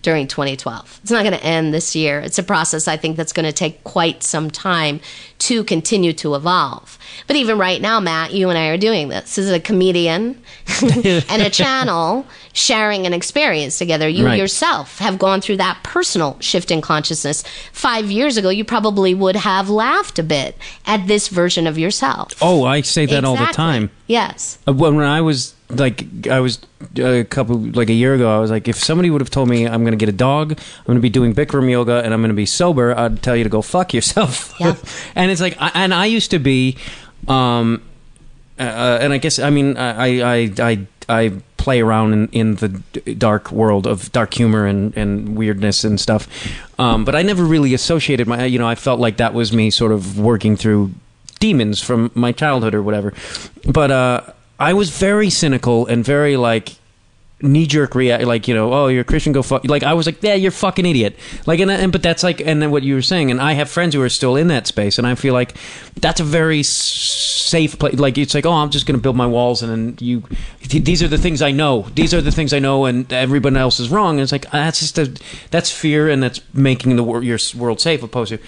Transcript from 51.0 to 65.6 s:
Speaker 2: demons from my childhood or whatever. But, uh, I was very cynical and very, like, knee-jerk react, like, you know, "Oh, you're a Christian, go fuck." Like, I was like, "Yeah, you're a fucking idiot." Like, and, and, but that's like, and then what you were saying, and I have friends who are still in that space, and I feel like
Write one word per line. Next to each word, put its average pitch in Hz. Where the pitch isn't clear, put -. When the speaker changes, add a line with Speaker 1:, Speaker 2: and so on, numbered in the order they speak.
Speaker 2:
demons 123
from 117
my 120
childhood 123
or 104
whatever. 104
But, 143
uh, 127
I 151
was 196
very 202
cynical 123
and 120
very, 143
like, 117
knee-jerk 143
react, 120
like, 117
you 123
know, 110
"Oh, 139
you're 131
a -
Christian, 151
go 135
fuck." 131
Like, 147
I 143
was 165
like, 170
"Yeah, 208
you're 190
a -
fucking 185
idiot." 123
Like, 170
and, 190
and, 190
but 165
that's 170
like, 175
and 151
then 151
what 147
you 139
were 131
saying, 156
and 127
I 151
have 143
friends 170
who 143
are 123
still 131
in 165
that 131
space, 104
and 120
I 123
feel 131
like 123